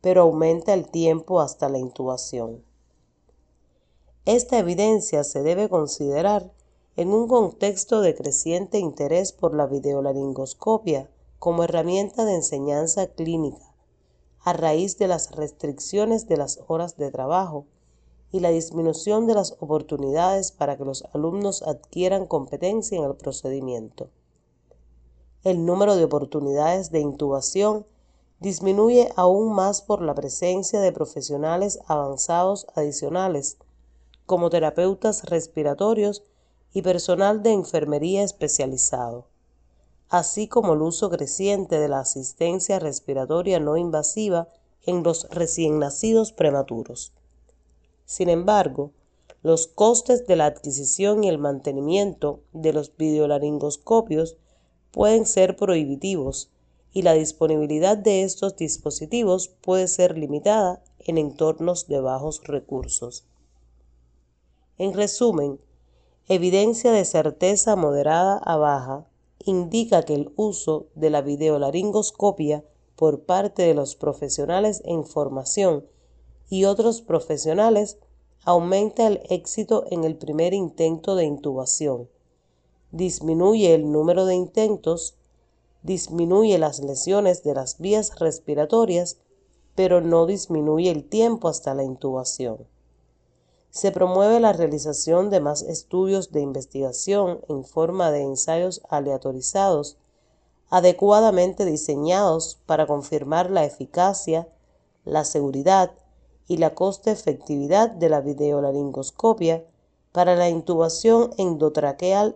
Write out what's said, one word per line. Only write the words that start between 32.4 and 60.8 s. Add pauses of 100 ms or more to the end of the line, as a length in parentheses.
adicionales, (680)
como
terapeutas
respiratorios (500)
y
personal
de
enfermería
especializado, (840)
así
como
el
uso
creciente
de
la
asistencia
respiratoria
no
invasiva (380)
en
los
recién
nacidos
prematuros. (920)
Sin
embargo, (500)
los
costes
de
la
adquisición
y
el
mantenimiento (120)
de
los
videolaringoscopios (540)
pueden
ser
prohibitivos (420)
y
la
disponibilidad
de
estos
dispositivos
puede
ser
limitada (160)